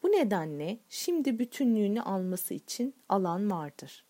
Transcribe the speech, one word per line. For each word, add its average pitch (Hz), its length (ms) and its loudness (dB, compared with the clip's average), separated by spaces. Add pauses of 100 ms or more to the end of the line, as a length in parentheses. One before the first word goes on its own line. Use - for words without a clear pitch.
Bu 370 100 4
nedenle 185 640 0 (100)
şimdi 277 500 0
bütünlüğünü 226 640 2
alması 185 520 -4
için 240 400 -6 (140)
alan 190 420 2
vardır. 151 600 -6